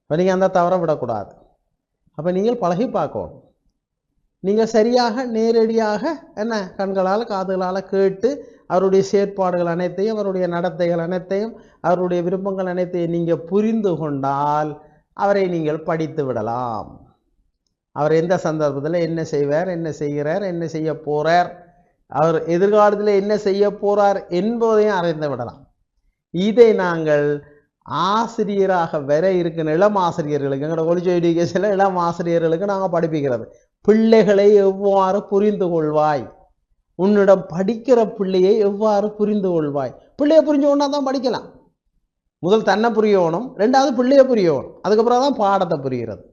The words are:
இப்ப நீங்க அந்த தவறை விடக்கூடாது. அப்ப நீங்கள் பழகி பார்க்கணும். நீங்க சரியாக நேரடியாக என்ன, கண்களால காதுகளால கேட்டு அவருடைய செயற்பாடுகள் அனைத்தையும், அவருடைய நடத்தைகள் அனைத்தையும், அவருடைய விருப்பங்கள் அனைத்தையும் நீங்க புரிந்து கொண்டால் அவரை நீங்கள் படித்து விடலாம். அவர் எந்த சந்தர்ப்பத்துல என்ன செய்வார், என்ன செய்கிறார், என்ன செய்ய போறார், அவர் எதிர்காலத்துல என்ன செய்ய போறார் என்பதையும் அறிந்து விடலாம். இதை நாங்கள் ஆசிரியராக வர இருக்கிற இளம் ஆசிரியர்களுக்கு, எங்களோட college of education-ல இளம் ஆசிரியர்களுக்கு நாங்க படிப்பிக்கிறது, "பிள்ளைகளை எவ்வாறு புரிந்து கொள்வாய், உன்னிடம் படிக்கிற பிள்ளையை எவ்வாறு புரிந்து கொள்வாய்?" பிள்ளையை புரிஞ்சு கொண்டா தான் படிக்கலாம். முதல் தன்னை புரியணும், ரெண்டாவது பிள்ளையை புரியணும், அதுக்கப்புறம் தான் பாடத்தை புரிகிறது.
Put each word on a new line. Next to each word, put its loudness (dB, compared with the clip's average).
இப்ப -6
நீங்க 0
அந்த 2
தவறை 2
விடக்கூடாது. -4
அப்ப -4
நீங்கள் -2
பழகி -2
பார்க்கணும். -6
நீங்க 0
சரியாக 0
நேரடியாக 0
என்ன, -4
கண்களால -2
காதுகளால -4
கேட்டு 0
அவருடைய 2
செயற்பாடுகள் -2
அனைத்தையும், -4
அவருடைய -2
நடத்தைகள் -2
அனைத்தையும், -4
அவருடைய 0
விருப்பங்கள் -4
அனைத்தையும் -4
நீங்க 0
புரிந்து 0
கொண்டால் -2
அவரை 2
நீங்கள் -2
படித்து -4
விடலாம். -4
அவர் 0
எந்த 2
சந்தர்ப்பத்துல -2
என்ன -2
செய்வார், -2
என்ன -6
செய்கிறார், -4
என்ன -6
செய்ய -4
போறார், 0
அவர் 2
எதிர்காலத்துல 2
என்ன 0
செய்ய 0
போறார் 0
என்பதையும் 0
அறிந்து -2
விடலாம். -10
இதை 6
நாங்கள் 0
ஆசிரியராக -2
வர 0
இருக்கிற -2
இளம் 2
ஆசிரியர்களுக்கு, -2
எங்களோட -2
college 0
of 2
education-ல 0
இளம் 0
ஆசிரியர்களுக்கு -2
நாங்க -2
படிப்பிக்கிறது, -2
"பிள்ளைகளை 4
எவ்வாறு 2
புரிந்து 0
கொள்வாய், 0
உன்னிடம் 4
படிக்கிற 0
பிள்ளையை 2
எவ்வாறு 0
புரிந்து -2
கொள்வாய்?" -2
பிள்ளையை 4
புரிஞ்சு 2
கொண்டா 2
தான் -4
படிக்கலாம். -4
முதல் 2
தன்னை 2
புரியணும், 0
ரெண்டாவது 2
பிள்ளையை 4
புரியணும், 0
அதுக்கப்புறம் 2
தான் -2
பாடத்தை 0
புரிகிறது. -8